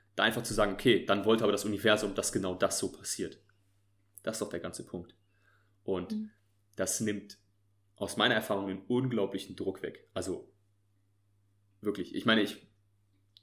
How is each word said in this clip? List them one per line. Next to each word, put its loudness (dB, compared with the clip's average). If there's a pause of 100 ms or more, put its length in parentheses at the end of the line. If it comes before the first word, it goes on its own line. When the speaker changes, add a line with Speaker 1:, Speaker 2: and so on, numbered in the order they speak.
(160)
Speaker 1:
da 4
einfach 2
zu -6
sagen, 2
okay, 6
dann 2
wollte 4
aber 4
das -2
Universum, 2
dass -2
genau -2
das 0
so -2
passiert. -8 (840)
Das -4
ist -6
doch -6
der -6
ganze -10
Punkt. -10 (720)
Und -2
Speaker 2:
Mhm. -6 (460)
Speaker 1:
das -2
nimmt -4 (580)
aus -6
meiner 4
Erfahrung 0
einen -6
unglaublichen 0
Druck -4
weg. -12
Also, -6 (1300)
wirklich. -6
Ich -6
meine, 6
ich, -4 (760)